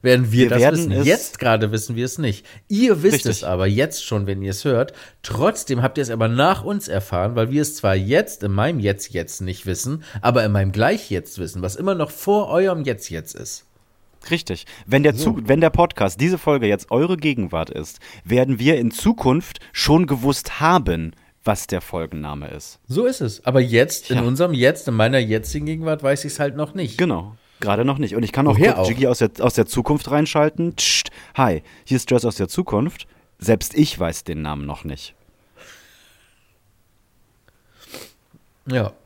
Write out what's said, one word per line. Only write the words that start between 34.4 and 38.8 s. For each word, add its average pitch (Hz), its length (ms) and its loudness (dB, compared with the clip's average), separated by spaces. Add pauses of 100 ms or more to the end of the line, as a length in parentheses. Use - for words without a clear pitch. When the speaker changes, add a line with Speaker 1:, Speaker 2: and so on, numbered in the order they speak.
Speaker 2:
Namen 73 240 -6
noch 71 180 -10
nicht. - 300 -12 (3500)
Speaker 1:
Ja. 117 220 0 (140)